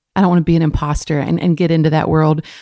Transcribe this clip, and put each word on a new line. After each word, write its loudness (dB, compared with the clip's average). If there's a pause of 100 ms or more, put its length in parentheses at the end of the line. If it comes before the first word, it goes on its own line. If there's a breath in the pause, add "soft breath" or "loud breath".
(160)
I 0
don't 2
wanna 2
be 0
an 2
imposter -2
and, -2
and 0
get -2
into 2
that 0
world 0 (160 loud breath)